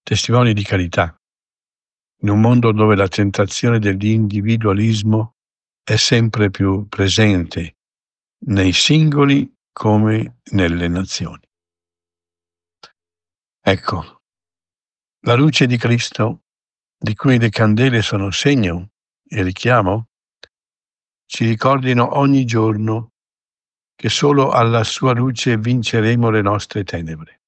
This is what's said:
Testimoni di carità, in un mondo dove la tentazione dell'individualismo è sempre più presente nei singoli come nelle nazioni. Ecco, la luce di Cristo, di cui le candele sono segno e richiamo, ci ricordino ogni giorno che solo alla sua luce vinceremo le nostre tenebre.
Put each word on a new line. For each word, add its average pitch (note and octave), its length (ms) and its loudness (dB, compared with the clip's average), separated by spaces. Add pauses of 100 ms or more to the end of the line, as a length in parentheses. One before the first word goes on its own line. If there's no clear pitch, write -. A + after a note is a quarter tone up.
Testimoni A#2 520 0
di G#2 100 -2
carità, F2+ 520 -4 (1040)
in - 80 -2
un G2+ 100 2
mondo A#2 320 4
dove G#2+ 240 4
la G2 120 2
tentazione G#2 720 0
dell'individualismo G#2+ 1600 0 (480)
è - 120 -2
sempre A2 540 2
più G2 380 -2
presente F#2 880 0 (680)
nei F#2+ 280 2
singoli C#3+ 800 2 (180)
come G#2+ 680 -2 (120)
nelle F2 360 -2
nazioni. F2 540 -6 (2250)
Ecco, - 580 -4 (1040)
la A#2+ 100 4
luce C#3+ 320 4
di B2 100 0
Cristo, A#2 680 -2 (520)
di A2 160 -4
cui B2+ 240 2
le A2+ 120 2
candele A2+ 520 2
sono G2+ 300 -4
segno F#2+ 640 -2 (300)
e G#2+ 200 -6
richiamo, G#2 680 0 (1160)
ci - 200 -4
ricordino B2+ 720 0
ogni C#3 260 2
giorno A2 680 -2 (840)
che - 140 -6
solo C#3 400 2
alla A#2 340 2
sua B2+ 300 -2
luce A#2+ 440 0
vinceremo A#2 720 0
le G#2+ 100 2
nostre G2+ 420 -4
tenebre. D#2+ 640 -12